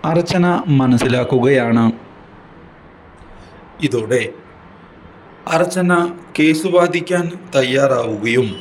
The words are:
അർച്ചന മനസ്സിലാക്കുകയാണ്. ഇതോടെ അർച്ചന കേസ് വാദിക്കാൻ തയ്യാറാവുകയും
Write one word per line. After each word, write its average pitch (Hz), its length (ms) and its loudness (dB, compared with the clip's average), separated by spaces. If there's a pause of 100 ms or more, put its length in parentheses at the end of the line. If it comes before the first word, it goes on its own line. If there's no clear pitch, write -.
അർച്ചന 175 360 0 (340)
മനസ്സിലാക്കുകയാണ്. 123 1040 2 (2000)
ഇതോടെ 120 320 -2 (1400)
അർച്ചന 180 360 0 (460)
കേസ് 156 380 2
വാദിക്കാൻ 175 500 0 (300)
തയ്യാറാവുകയും 123 920 0 (140)